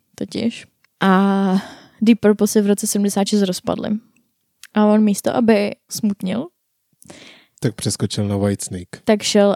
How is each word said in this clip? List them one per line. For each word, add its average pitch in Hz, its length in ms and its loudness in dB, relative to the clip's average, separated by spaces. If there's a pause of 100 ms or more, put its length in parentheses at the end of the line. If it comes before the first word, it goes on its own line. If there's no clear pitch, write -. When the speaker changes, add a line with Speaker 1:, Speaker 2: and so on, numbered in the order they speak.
(160)
Speaker 1:
totiž. - 500 -6 (360)
A 196 640 2 (380)
Deep 220 180 4
Purple 208 280 2
se 214 140 2
v 202 60 0
roce 202 200 0
sedmdesát 202 400 -2
šest 208 140 2
rozpadli. - 480 -4 (840)
A 214 120 2
on 214 180 4
místo, 208 320 0
aby 214 360 2 (200)
smutnil, 208 540 -4 (1120)
Speaker 2:
tak 120 160 -4
přeskočil - 520 -4
na 101 100 -2
Whitesnake. 98 680 -4
Speaker 1:
tak 214 200 0
šel 202 320 2